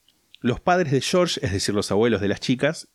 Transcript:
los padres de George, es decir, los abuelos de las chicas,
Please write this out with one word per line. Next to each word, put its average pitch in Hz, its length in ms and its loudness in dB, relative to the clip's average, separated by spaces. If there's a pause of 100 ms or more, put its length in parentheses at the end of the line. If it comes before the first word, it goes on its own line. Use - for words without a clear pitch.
(420)
los 120 180 -2
padres 175 320 2
de 135 100 2
George, 180 420 0
es 98 80 -2
decir, 98 240 -2
los 98 160 -2
abuelos 110 300 2
de 101 60 0
las 98 120 -2
chicas, 135 560 -2